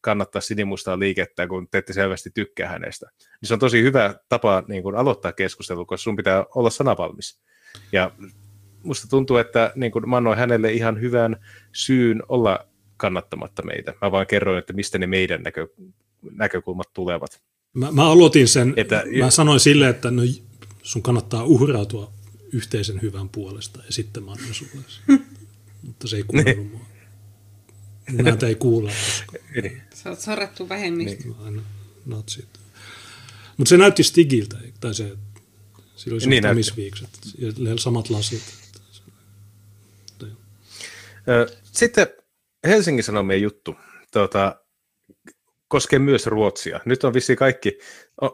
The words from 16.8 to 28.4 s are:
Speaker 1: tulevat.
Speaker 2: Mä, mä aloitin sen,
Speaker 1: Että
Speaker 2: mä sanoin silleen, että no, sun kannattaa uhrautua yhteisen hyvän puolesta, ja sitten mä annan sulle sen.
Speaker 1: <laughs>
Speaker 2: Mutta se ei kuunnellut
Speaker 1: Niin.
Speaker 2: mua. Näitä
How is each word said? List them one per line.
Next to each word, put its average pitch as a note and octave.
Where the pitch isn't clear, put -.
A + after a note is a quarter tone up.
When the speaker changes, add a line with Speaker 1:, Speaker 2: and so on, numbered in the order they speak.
Speaker 1:
tulevat. E2+
Speaker 2:
Mä, C3+
mä D#3
aloitin D#3+
sen, C3
Speaker 1:
Että G#2+
Speaker 2:
mä B2+
sanoin D3+
silleen, C#3+
että A#2+
no, B2
sun -
kannattaa A#2
uhrautua A#2
yhteisen G#2+
hyvän G2
puolesta, G2+
ja -
sitten G#2
mä G2
annan A2
sulle -
sen. -
Speaker 1:
<laughs> -
Speaker 2:
Mutta -
se G#2+
ei G2+
kuunnellut B2+
Speaker 1:
Niin. G#2
Speaker 2:
mua. -
Näitä A#2